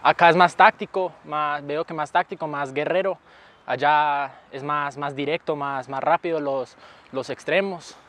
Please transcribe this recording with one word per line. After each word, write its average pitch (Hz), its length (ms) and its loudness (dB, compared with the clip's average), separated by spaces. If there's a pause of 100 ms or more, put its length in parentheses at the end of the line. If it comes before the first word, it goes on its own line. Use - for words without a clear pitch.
Acá 160 260 6
es 165 60 6
más 175 200 4
táctico, 190 560 2 (120)
más, 147 420 -6
veo 147 200 -4
que - 80 -14
más 151 180 -6
táctico, 175 360 -2
más 143 260 -6
guerrero. 165 440 0 (480)
Allá 143 760 0 (100)
es 135 100 -12
más, 143 360 -4
más 143 180 -6
directo, 147 400 -4
más, 139 320 -6
más 135 160 -8
rápido 160 360 0
los, 135 360 -4 (380)
los 131 160 -6
extremos. 175 680 -4 (140)